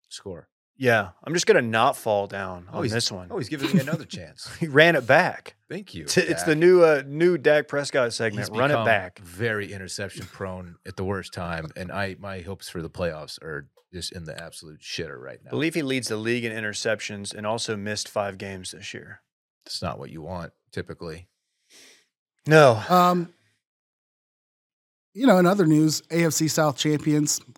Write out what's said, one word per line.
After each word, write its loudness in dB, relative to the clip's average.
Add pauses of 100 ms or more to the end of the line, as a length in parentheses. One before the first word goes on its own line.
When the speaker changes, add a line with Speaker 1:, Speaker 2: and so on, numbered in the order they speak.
Speaker 1:
score." -14 (320)
Speaker 2:
Yeah, 2 (140)
I'm -6
just -2
gonna 6
not 2
fall 0
down -10
Speaker 1:
Oh, -10
Speaker 2:
on -4
Speaker 1:
he's, -2
Speaker 2:
this -2
one. -12
Speaker 1:
oh, -6
he's -8
giving -6
me 8
another -4
Speaker 2:
<laughs> -
Speaker 1:
chance. -16 (120)
Speaker 2:
He -2
ran 8
it 0
back. 2 (160)
Speaker 1:
Thank -12
you, -12
Speaker 2:
T-, 0
it's -2
Speaker 1:
Dak. -4
Speaker 2:
the 2
new, 8
uh, 6
new 2
Dak 4
Prescott 0
segment. -4
Speaker 1:
He's -10
Speaker 2:
Run 2
it 2
Speaker 1:
become 0
Speaker 2:
back. 0
Speaker 1:
very -6
interception -10
prone -12 (100)
at -16
the -6
worst -6
time, -8
and -12
I, -6
my -12
hopes -12
for -10
the -10
playoffs -8
are -12 (240)
just -10
in -14
the -14
absolute -18
shitter -10
right -16
now. -20
Speaker 2:
I -14
believe -2
he -4
leads -2
the -4
league -2
in -4
interceptions -6
and -8
also -4
missed -6
five -6
games -12
this -16
year. -18 (440)
Speaker 1:
That's -10
not -8
what -16
you -14
want, -12 (200)
typically. -12 (1200)
Speaker 2:
No. 8 (140)
Speaker 3:
Um, 2 (1800)
you 0
know, 8
in 8
other 4
news, 4
A 2
F 0
C 0
South 2
champions, 0 (160)